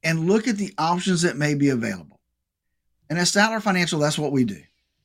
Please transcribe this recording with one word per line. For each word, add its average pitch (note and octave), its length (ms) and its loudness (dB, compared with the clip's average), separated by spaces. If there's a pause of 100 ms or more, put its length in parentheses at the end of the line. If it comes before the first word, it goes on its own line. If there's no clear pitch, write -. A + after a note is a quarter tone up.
and D#3+ 240 0
look G#3+ 200 2
at A3 100 -2
the G3+ 200 -6
options F3 460 0
that D#3 120 0
may D3 200 0
be C#3+ 140 2
available. G#2+ 500 -4 (880)
And D#3+ 80 -4
at F3 80 0
Statler A3 340 2
Financial, F3+ 400 0
that's D3+ 200 0
what D3 120 -2
we C3+ 120 2
do. G2 180 -4 (440)